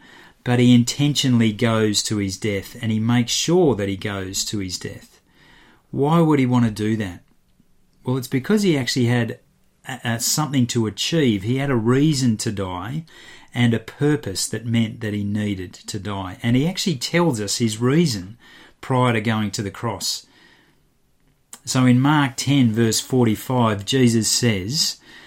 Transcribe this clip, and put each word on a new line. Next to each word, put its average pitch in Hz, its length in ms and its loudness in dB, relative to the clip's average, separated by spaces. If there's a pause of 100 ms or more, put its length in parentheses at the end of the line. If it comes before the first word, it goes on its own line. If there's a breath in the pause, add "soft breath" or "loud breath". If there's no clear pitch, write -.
(440 loud breath)
but 123 140 0
he 123 160 6
intentionally 120 760 2
goes 110 520 0
to 107 140 -4
his 98 200 -4
death, 101 440 -6
and 110 100 -2
he 110 80 0
makes 120 340 0
sure 160 420 2
that 98 140 -2
he 98 80 -4
goes 98 480 -6
to 107 140 -6
his 92 200 -8
death. - 400 -16 (720 soft breath)
Why 151 300 2
would 156 180 4
he 131 80 2
want 123 180 4
to 110 60 0
do 107 240 -2
that? 95 280 -8 (800)
Well, 131 140 -4
it's 123 100 -8
because 202 360 0
he 165 140 4
actually 123 300 0
had 120 320 -2 (480)
a, 131 160 -12
a, 117 160 -4
something 127 480 0
to 113 200 0
achieve. 107 560 0
He 123 140 -2
had 139 120 -2
a 131 60 0
reason 127 600 2
to 117 140 -4
die 98 540 -6 (480 loud breath)
and 120 200 2
a 110 60 0
purpose 143 680 -2
that 110 180 -8
meant 117 360 0
that 104 120 -4
he 104 100 -4
needed 101 500 -4
to - 260 -12
die. 95 440 -8
And 117 120 2
he 139 120 2
actually 180 300 -4
tells 165 420 0
us 101 180 -4
his 110 220 -2
reason 120 580 0 (440 loud breath)
prior 127 320 0
to 113 80 0
going 107 300 -2
to - 100 -6
the 98 100 -6
cross. - 560 -8 (1400 soft breath)
So 127 200 2
in 123 140 6
Mark 139 380 2
ten, 131 340 4
verse 113 280 2
forty-five, 113 840 0
Jesus 117 460 2
says, 113 680 -2 (280 loud breath)